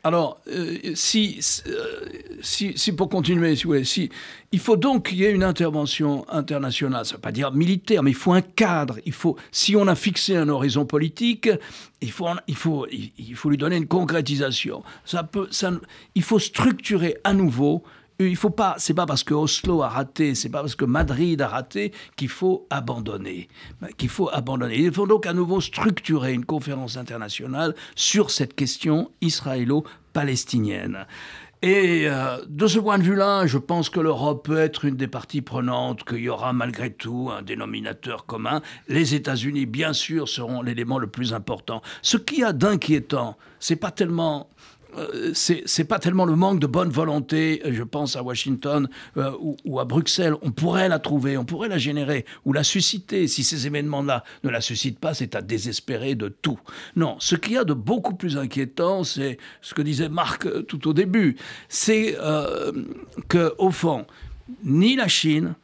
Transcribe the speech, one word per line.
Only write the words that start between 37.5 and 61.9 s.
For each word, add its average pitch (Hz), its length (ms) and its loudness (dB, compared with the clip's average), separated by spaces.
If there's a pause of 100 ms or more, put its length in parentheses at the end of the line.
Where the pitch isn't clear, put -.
commun. 117 380 -4 (240)
Les 143 260 2
États-Unis, 135 540 -2
bien 147 260 -2
sûr, 147 340 -2
seront 123 360 -6
l'élément 120 340 -2
le 120 80 -2
plus 113 300 -4
important. 110 480 -8 (180)
Ce - 160 2
qu'il 294 220 0
y 247 40 4
a 214 80 4
d'inquiétant, 147 840 2 (220)
c'est - 160 0
pas 180 160 -6
tellement 165 580 0 (460)
euh, - 380 -4
c'est, - 320 0
c'est - 180 0
pas 208 160 0
tellement 180 260 2
le 160 100 4
manque 185 240 4
de 143 80 2
bonne 175 220 2
volonté, 156 760 0
euh, 131 80 0
je 113 100 -2
pense 143 320 -4
à 127 80 -6
Washington, 135 640 -2 (300)
euh, 135 220 -2
ou, 151 260 -4
ou 131 140 -2
à 127 60 -2
Bruxelles. 156 560 2
On 147 100 -2
pourrait 180 380 2
la 160 100 2
trouver, 139 380 0
on 120 80 -2
pourrait 170 220 -4
la 190 100 0
générer, 143 480 -2 (200)
ou 139 80 2
la 147 100 2
susciter, 190 640 0
si 127 160 0
ces 139 240 0
événements-là 143 560 0 (200)
ne 135 60 0
la 117 120 0
suscitent 120 380 -4
pas, 156 140 -2
c'est - 220 -6
à 101 60 -2
désespérer 113 760 -4
de 104 140 -4
tout. 123 300 -4 (360)
Non, 135 240 0
ce - 160 0
qu'il 208 180 -2
y 247 40 2
a 247 60 2
de 156 100 0
beaucoup 180 420 0
plus 160 220 -2
inquiétant, 143 640 -2
c'est 135 340 -4 (240)
ce - 120 -16
que 147 80 0
disait 147 280 0
Marc, 165 360 -2
euh, - 160 -4
tout 156 260 -6
au 156 60 2
début, 185 420 4 (340)
c'est, 220 500 2